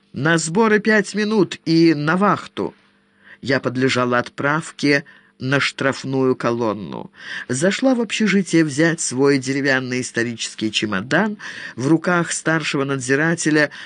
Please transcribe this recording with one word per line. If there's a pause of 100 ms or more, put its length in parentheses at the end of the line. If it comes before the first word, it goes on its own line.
(140)
«На
сборы
пять
минут
и
на
вахту». (680)
Я
подлежала
отправке (360)
на
штрафную
колонну. (360)
Зашла
в
общежитие
взять
свой
деревянный
исторический
чемодан. (380)
В
руках
старшего
надзирателя (160)